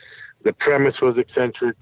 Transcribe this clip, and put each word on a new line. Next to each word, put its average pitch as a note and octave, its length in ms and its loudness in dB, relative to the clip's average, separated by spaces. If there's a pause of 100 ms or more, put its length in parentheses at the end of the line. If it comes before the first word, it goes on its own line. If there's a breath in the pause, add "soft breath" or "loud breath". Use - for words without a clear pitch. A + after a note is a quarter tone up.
(420 loud breath)
the - 100 2
premise C#3 480 0
was B2 160 2
eccentric. A#2+ 640 -2